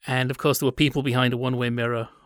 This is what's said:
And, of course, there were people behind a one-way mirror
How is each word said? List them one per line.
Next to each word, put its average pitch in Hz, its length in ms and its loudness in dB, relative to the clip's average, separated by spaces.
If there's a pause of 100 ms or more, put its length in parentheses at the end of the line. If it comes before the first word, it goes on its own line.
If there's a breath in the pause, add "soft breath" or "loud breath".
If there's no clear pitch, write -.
And, 127 240 0
of 135 60 -6
course, 143 220 2
there 143 80 0
were 127 40 2
people 143 320 2
behind 127 300 2
a 123 40 -4
one-way 123 320 -2
mirror 120 380 -2 (180)